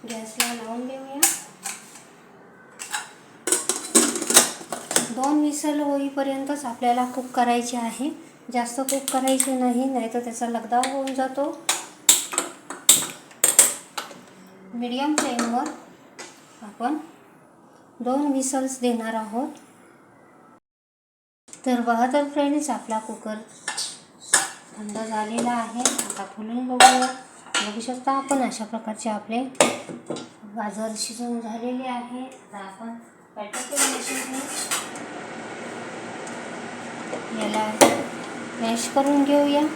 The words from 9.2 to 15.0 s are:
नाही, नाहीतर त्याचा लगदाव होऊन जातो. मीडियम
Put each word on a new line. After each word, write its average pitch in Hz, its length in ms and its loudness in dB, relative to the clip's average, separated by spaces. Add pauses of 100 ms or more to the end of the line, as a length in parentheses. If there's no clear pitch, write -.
नाही, 247 260 4
नाहीतर 240 400 0
त्याचा 240 220 -4
लगदाव 233 360 2 (100)
होऊन 269 220 -2
जातो. 262 320 0 (3250)
मीडियम 247 420 0